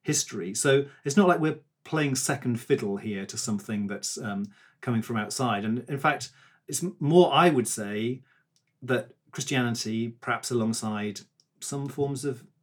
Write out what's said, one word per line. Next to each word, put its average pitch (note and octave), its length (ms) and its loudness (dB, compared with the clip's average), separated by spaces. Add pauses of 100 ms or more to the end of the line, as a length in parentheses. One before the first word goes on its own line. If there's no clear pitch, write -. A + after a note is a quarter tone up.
history. G#2+ 520 -2
So C#3 320 4 (200)
it's C#3 100 -2
not G3 140 8
like - 100 4
we're D#3 200 0 (260)
playing D3 300 0
second B2+ 440 -2
fiddle G#2 380 0
here G2 300 -6
to A2+ 100 -10
something G#2 500 -4
that's, G2 300 -6
um, G2+ 300 -4 (340)
coming A#2 200 0
from A#2 140 -6
outside. G#2+ 480 -2
And A#2 240 -2
in C#3 120 -4
fact, - 320 -2 (360)
it's D3+ 160 -4
m-, F3 160 -6
more, D#3 340 8
I E3 160 8
would B2+ 200 2
say, A2 540 -4 (580)
that B2 300 -2 (200)
Christianity, A#2 760 -2 (100)
perhaps - 320 -4
alongside A2 720 0 (400)
some C#3 260 -6
forms C#3 380 -2
of C3 180 -4 (200)